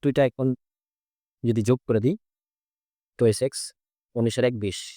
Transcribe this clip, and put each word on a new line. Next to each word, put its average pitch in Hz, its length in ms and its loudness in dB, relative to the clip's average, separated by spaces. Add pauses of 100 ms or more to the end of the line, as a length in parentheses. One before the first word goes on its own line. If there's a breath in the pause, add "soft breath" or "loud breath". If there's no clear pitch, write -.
দুইটা 139 220 2
এখন 131 300 0 (880)
যদি 113 180 2
যোগ 123 240 2
করে 110 140 0
দিই, 143 160 0 (1000)
টু 120 80 4
এস 107 160 2
এক্স, - 180 -4 (540)
উনিশ 117 240 0
আর 123 60 2
এক 123 140 2
বিশ, 101 200 -6 (180)